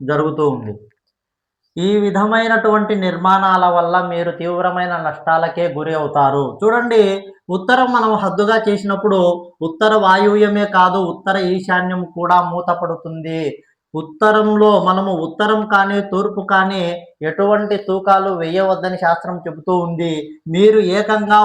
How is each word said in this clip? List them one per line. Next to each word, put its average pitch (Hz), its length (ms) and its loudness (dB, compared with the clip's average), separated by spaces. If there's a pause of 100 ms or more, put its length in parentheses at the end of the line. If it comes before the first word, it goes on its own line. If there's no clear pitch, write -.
జరుగుతూ 151 360 -2 (100)
ఉంది. 107 180 -10 (1120)
ఈ - 20 2 (140)
విధమైనటువంటి 214 920 2 (120)
నిర్మాణాల 185 600 2 (120)
వల్ల 170 180 2 (160)
మీరు 170 200 -2 (100)
తీవ్రమైన 180 520 -2 (120)
నష్టాలకే 165 600 0 (120)
గురి 156 220 -4
అవుతారు. 143 440 0 (180)
చూడండి, 233 420 2 (540)
ఉత్తరం 254 300 2 (100)
మనం 220 140 2 (120)
హద్దుగా 202 340 0 (100)
చేసినప్పుడు 196 520 0 (500)
ఉత్తర 214 240 2 (140)
వాయువ్యమే 208 580 2 (140)
కాదు, 185 220 2 (120)
ఉత్తర 190 240 -4 (180)
ఈశాన్యం 180 480 -2 (140)
కూడా 175 220 2 (120)
మూతపడుతుంది. 165 880 -6 (600)
ఉత్తరంలో 214 680 2 (180)
మనము 190 240 0 (140)
ఉత్తరం 208 340 -2 (140)
కానీ 196 240 2 (140)
తూర్పు 202 300 -4 (120)
కానీ 190 300 0 (460)
ఎటువంటి 208 460 0 (120)
తూకాలు 190 440 0 (100)
వేయవద్దని 180 640 -2
శాస్త్రం 175 320 -2 (100)
చెబుతూ 165 280 -6 (120)
ఉంది. 170 280 -4 (420)
మీరు 214 240 6 (200)
ఏకంగా 214 460 2